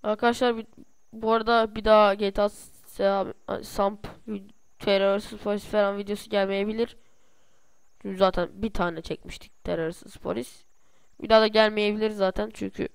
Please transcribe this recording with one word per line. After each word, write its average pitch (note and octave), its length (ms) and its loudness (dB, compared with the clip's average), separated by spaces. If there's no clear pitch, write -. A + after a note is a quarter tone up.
Arkadaşlar, A#3+ 500 0
bir, A3 100 -12
bu A3 200 0
arada A3 420 2
bir G#3+ 100 -6
daha G#3+ 280 8
G G3+ 200 -2
T - 80 0
A G#3 80 4
S-, - 840 -4
Samp, G#3 440 -4
terör, G3 640 0
polis G#3 220 -4
falan G3+ 320 0
videosu G3+ 320 -8
gelmeyebilir. G3+ 680 -2
Çünkü G3 160 -10
zaten F#3 360 2
bir G3+ 200 -6
tane E3+ 280 -2
çekmiştik, - 600 -14
terörsüz E3 540 -6
polis. - 460 -8
Bir - 80 -10
daha A3 120 8
da A3 60 4
gelmeyebilir G#3+ 640 2
zaten G#3 420 -2
çünkü - 420 -6